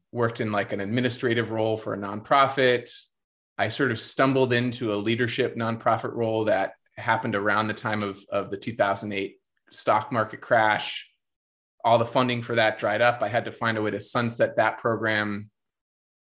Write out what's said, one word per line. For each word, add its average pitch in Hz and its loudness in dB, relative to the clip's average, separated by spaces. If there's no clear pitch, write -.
worked 117 -2
in, 110 -2
like, 101 -2
an 101 -4
administrative 117 0
role 110 0
for 110 -8
a 104 -6
nonprofit. 123 2
I 104 0
sort 127 0
of 113 -4
stumbled 135 2
into 120 0
a - -2
leadership 117 -2
nonprofit 113 0
role 110 0
that 98 0
happened 113 0
around 104 0
the 104 -4
time 107 -4
of, 98 -8
of 101 -2
the 101 -8
two 113 -10
thousand 104 0
eight 98 -6
stock 107 0
market 110 -2
crash. 107 0
All 117 6
the 113 2
funding 123 0
for 117 -6
that 110 2
dried 107 0
up. 120 4
I 107 -2
had 110 0
to 110 -8
find 113 -2
a 110 0
way 107 0
to 101 -4
sunset 117 0
that 110 2
program 107 -2